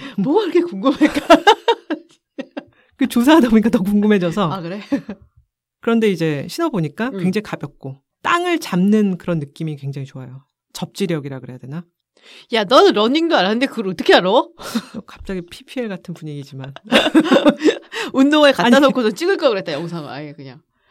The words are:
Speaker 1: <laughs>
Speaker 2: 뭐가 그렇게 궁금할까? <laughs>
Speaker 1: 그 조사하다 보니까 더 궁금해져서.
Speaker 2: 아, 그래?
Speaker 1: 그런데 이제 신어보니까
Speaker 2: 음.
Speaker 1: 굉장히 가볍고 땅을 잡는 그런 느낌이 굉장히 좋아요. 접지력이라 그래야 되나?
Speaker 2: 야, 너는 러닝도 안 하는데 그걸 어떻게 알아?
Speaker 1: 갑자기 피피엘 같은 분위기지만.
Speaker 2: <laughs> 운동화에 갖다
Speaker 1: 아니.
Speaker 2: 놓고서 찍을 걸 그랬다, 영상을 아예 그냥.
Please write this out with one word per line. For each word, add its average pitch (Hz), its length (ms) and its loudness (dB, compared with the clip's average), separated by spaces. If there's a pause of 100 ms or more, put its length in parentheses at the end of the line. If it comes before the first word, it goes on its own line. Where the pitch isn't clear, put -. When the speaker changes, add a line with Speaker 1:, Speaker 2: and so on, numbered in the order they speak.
Speaker 1:
<laughs> - 140 -10
Speaker 2:
뭐가 302 220 0
그렇게 349 200 0
궁금할까? 285 480 0
<laughs> 320 320 4 (1600)
Speaker 1:
그 262 100 0
조사하다 247 420 4
보니까 220 200 4
더 233 120 2
궁금해져서. 202 720 0
Speaker 2:
아, 190 100 -8
그래? 175 180 -10 (1040)
Speaker 1:
그런데 226 300 2
이제 160 360 -2
신어보니까 220 640 -4
Speaker 2:
음. 196 100 -10
Speaker 1:
굉장히 185 220 -2
가볍고 147 560 -12 (240)
땅을 349 380 0
잡는 196 580 0
그런 170 220 -4
느낌이 151 380 -10
굉장히 135 280 -10
좋아요. 131 400 -18 (280)
접지력이라 156 640 -8
그래야 131 180 -16
되나? 143 260 -14 (680)
Speaker 2:
야, 220 100 0
너는 285 300 6
러닝도 285 420 0
안 185 100 2
하는데 233 200 0
그걸 220 220 -6
어떻게 185 260 0
알아? 185 160 4 (800)
Speaker 1:
갑자기 - 340 -10
피피엘 226 480 -12
같은 175 240 -12
분위기지만. 139 600 -14 (100)
Speaker 2:
<laughs> 311 1300 0
운동화에 285 380 4
갖다 240 260 4
Speaker 1:
아니. 285 80 6
Speaker 2:
놓고서 254 260 2
찍을 349 260 -2
걸 294 120 0
그랬다, 190 240 -4
영상을 165 340 -8
아예 143 260 -14
그냥. 135 280 -20 (300)